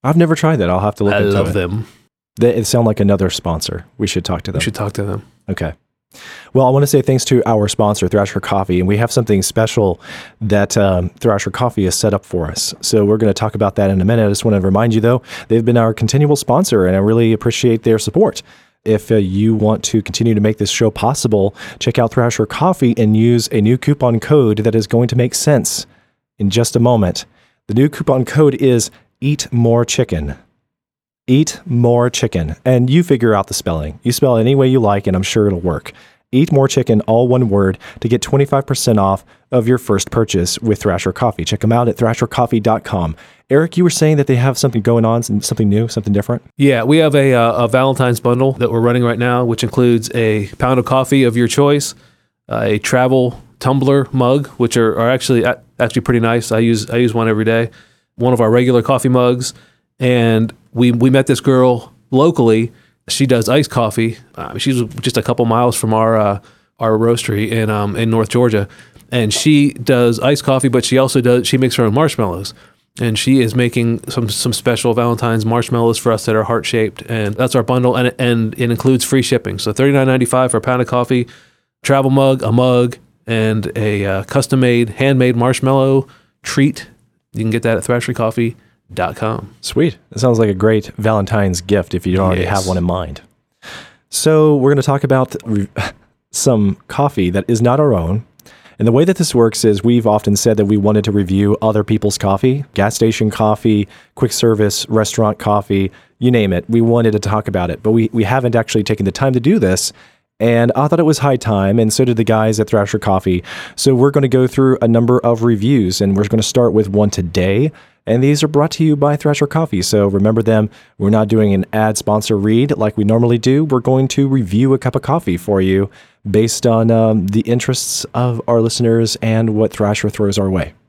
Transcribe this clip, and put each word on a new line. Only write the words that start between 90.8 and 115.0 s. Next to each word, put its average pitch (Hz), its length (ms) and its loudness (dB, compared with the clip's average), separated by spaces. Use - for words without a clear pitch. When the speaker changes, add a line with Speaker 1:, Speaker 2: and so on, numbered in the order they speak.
Speaker 1:
Valentine's 101 600 0
gift 95 340 -2
if 90 140 -4
you 90 80 0
don't 95 100 2
already 90 160 0
Speaker 2:
Yes. 95 160 -2
Speaker 1:
have 92 80 -4
one 92 100 -2
in 87 60 -2
mind. 87 380 -6
So 156 480 2
we're 135 160 2
gonna 139 100 2
talk 139 220 -2
about 131 300 0
re-, 101 240 -2
<laughs> - 320 -20
some 107 440 0
coffee 113 420 -2
that 95 180 -4
is 113 140 0
not 123 180 2
our 143 140 2
own. 90 300 -2
And 110 100 0
the 117 40 2
way 139 120 4
that 180 140 0
this - 160 -2
works 117 300 2
is 101 200 2
we've 120 220 2
often 104 300 2
said 110 200 2
that 104 80 2
we 104 140 2
wanted 104 260 2
to 107 80 0
review 101 480 2
other 107 240 0
people's 104 320 0
coffee, 131 480 0
gas 104 200 0
station 110 360 0
coffee, 107 560 0
quick - 180 -2
service, 107 560 0
restaurant 110 500 0
coffee, 98 540 0
you 123 120 2
name 107 220 2
it. 87 160 -2
We 113 120 2
wanted 117 320 2
to 104 60 0
talk 104 280 -2
about 90 240 -4
it, 76 120 -10
but 107 100 0
we, 113 200 2
we 113 120 0
haven't 120 320 0
actually 113 280 0
taken 104 200 -2
the 95 80 0
time 135 220 -2
to 127 60 0
do 175 180 2
this. - 340 0
And 117 360 2
I 143 140 0
thought 165 100 2
it 170 40 2
was 151 160 2
high 135 180 0
time, 104 420 0
and 110 140 2
so 131 140 0
did 120 100 0
the 113 80 0
guys 110 340 0
at 107 80 0
Thrasher 104 320 0
Coffee. 95 460 0
So 135 180 2
we're 131 160 4
gonna 143 180 0
go 127 180 2
through 131 340 2
a 117 80 2
number 117 300 2